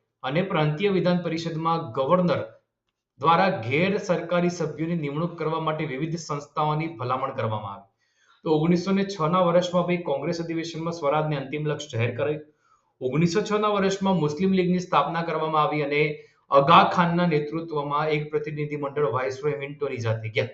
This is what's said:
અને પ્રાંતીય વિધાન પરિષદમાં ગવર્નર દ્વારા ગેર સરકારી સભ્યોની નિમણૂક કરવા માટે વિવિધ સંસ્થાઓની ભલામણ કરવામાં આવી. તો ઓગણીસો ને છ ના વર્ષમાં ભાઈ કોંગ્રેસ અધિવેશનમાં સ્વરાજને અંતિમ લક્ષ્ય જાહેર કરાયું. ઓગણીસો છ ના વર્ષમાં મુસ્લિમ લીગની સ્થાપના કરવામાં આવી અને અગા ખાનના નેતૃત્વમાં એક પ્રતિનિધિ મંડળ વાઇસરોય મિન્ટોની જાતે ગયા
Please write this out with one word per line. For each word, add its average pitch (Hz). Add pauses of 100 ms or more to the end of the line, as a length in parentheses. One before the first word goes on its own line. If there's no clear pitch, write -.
(220)
અને 143
પ્રાંતીય 175
વિધાન 180
પરિષદમાં 160
ગવર્નર 147 (600)
દ્વારા 170
ગેર 160
સરકારી 175
સભ્યોની 165
નિમણૂક 151
કરવા 156
માટે 156
વિવિધ 151
સંસ્થાઓની 151
ભલામણ 131
કરવામાં 107
આવી. 98 (560)
તો 165
ઓગણીસો 175
ને 196
છ -
ના 170
વર્ષમાં 175
ભાઈ 180
કોંગ્રેસ 165
અધિવેશનમાં 165
સ્વરાજને 151
અંતિમ 147
લક્ષ્ય 147
જાહેર 113
કરાયું. 151 (600)
ઓગણીસો 160
છ 202
ના 208
વર્ષમાં 190
મુસ્લિમ 165
લીગની 180
સ્થાપના 165
કરવામાં 160
આવી 147
અને 147 (480)
અગા 165 (100)
ખાનના 175
નેતૃત્વમાં 151
એક 151
પ્રતિનિધિ 147
મંડળ 139
વાઇસરોય 135
મિન્ટોની 139
જાતે 110
ગયા 113